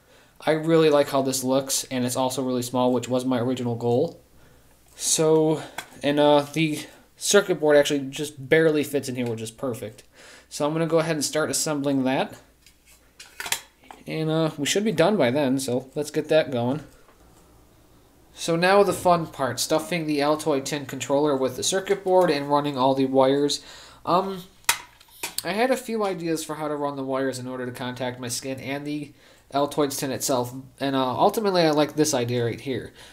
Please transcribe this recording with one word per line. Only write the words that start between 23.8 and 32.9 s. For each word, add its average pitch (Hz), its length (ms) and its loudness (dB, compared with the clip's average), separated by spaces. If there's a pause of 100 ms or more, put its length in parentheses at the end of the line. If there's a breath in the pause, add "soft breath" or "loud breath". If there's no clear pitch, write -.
Um, 185 380 0 (1000)
I 165 80 -6
had 233 220 2
a - 40 -2
few 220 280 -4
ideas 165 400 -4
for 151 100 -8
how 151 140 -6
to 147 80 -4
run 143 180 -4
the 135 80 -6
wires 131 380 -2
in 123 80 -10
order 127 180 -6
to 123 60 -8
contact 123 480 -8
my 123 80 -8
skin 135 320 -8
and 143 260 -8
the 147 260 -8 (400 soft breath)
Altoids 139 460 -2
tin 139 120 -4
itself, 123 420 -2 (260)
and, 135 160 -2
uh, 131 240 0
ultimately 196 440 2
I 160 80 4
like 147 260 2
this 151 160 2
idea 120 320 0
right 113 160 -4
here. 113 320 -6 (200 loud breath)